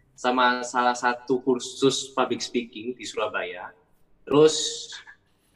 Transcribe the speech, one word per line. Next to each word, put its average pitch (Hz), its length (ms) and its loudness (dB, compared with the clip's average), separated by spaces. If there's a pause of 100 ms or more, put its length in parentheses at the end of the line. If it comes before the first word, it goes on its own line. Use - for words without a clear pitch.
(160)
sama 123 480 2
salah 123 320 0
satu 123 480 -2
kursus 131 720 0
public 123 240 0
speaking 117 560 -6
di 110 80 -16
Surabaya. 101 720 -6 (480)
Terus, - 640 4 (680)